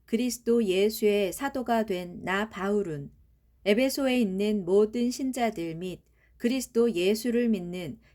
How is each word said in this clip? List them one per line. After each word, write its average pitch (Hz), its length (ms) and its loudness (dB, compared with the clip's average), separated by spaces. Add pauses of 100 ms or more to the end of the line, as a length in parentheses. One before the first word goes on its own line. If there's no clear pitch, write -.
그리스도 233 600 0
예수의 202 680 2
사도가 233 540 -2
된 180 400 -6
나 196 240 -2
바울은 190 640 -4 (520)
에베소에 254 560 2
있는 202 460 0
모든 214 460 2
신자들 226 640 -4
및 175 260 -10 (340)
그리스도 233 580 0
예수를 220 540 2
믿는 180 500 -4 (180)